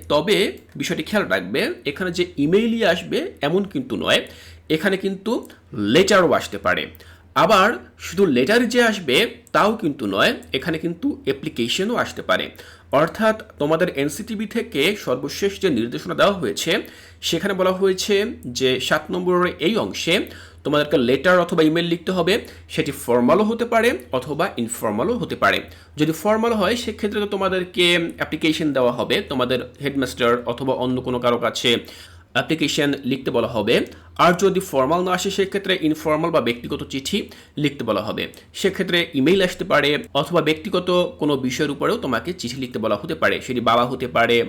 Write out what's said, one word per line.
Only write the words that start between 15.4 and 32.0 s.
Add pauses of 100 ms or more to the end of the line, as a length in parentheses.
যে
নির্দেশনা
দেওয়া
হয়েছে (380)
সেখানে
বলা
হয়েছে (180)
যে
সাত
নম্বরের
এই
অংশে (400)
তোমাদেরকে (120)
লেটার
অথবা
ইমেইল
লিখতে
হবে, (400)
সেটি (120)
ফর্মালও
হতে
পারে (300)
অথবা (180)
ইনফর্মালও
হতে
পারে। (420)
যদি (100)
ফর্মাল
হয় (100)
সেক্ষেত্রে
তো
তোমাদেরকে (320)
অ্যাপ্লিকেশন
দেওয়া
হবে (140)
তোমাদের (260)
হেডমাস্টার (200)
অথবা (120)
অন্য (100)
কোনো
কারো
কাছে (640)